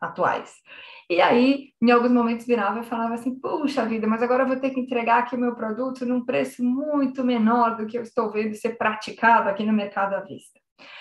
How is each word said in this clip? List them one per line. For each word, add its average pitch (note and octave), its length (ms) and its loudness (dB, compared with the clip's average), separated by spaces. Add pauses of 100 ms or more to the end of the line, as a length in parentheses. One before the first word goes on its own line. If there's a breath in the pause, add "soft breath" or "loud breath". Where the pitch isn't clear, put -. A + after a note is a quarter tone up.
atuais. - 540 -4 (520 loud breath)
E E4+ 140 2
aí, C4+ 480 4 (100)
em A#3 120 6
alguns A#3+ 180 6
momentos, A#3 380 2
virava G#3+ 320 0
e A#3 40 -8
falava A3+ 300 -4
assim, B3 260 -6
"Puxa C#4 460 -2
vida, A3 220 -2
mas A3+ 160 0
agora B3+ 200 2
eu B3+ 40 -2
vou B3+ 100 0
ter C4 140 -4
que C4 80 -6
entregar A#3+ 400 0
aqui A#3+ 160 -4
o A#3+ 40 -2
meu A#3+ 140 0
produto A#3+ 540 -6
num B3 180 -2
preço B3+ 380 -4
muito C4+ 600 -2
menor A#3 540 2
do G#3+ 80 -6
que A3 100 -8
eu A#3+ 60 -6
estou G#3+ 300 -4
vendo G#3+ 240 -4
ser A3+ 240 -6
praticado G#3+ 680 2
aqui G3 160 -2
no G#3+ 80 0
mercado G3+ 440 -2
à F#3 60 -4
vista." - 380 -18 (420 loud breath)